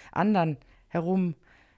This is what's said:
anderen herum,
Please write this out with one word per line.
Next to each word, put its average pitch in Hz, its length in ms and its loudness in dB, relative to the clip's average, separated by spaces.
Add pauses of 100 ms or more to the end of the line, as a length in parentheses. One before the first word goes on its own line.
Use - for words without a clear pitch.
(120)
anderen 175 460 0 (320)
herum, 175 460 0 (420)